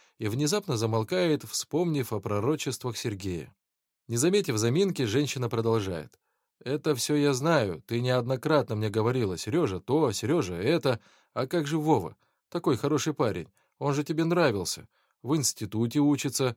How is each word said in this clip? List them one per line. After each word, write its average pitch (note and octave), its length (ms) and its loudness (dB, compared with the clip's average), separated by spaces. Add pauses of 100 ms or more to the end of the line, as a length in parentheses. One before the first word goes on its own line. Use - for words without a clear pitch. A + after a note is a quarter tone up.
(180)
и A2+ 100 -4
внезапно D3 500 -2
замолкает, A#2 680 0
вспомнив D3 680 -2
о G#2 80 -4
пророчествах A#2 760 -2
Сергея. F#2+ 560 -6 (540)
Не A#2 100 -4
заметив D#3+ 400 2
заминки, C#3+ 460 2
женщина B2 460 0
продолжает. A2 680 -2 (460)
"Это D3 320 0
всё D3 200 0
я C#3+ 180 4
знаю. B2 540 2
Ты A#2+ 140 -2
неоднократно B2+ 760 0
мне G#2+ 140 0
говорила: A2 480 0
'Серёжа A2 420 -2
то, C#3 320 2
Серёжа A2 440 0
это'. B2+ 440 0 (340)
А B2+ 140 -4
как E3 200 -2
же D#3+ 100 -2
Вова? D3 380 2 (340)
Такой E3+ 280 0
хороший C#3+ 360 0
парень. F#2+ 340 -2 (320)
Он C#3 140 0
же C#3+ 100 0
тебе D#3+ 200 -2
нравился. D#3 640 0 (360)
В C3 120 0
институте A#2 640 -2
учится. C#3 580 2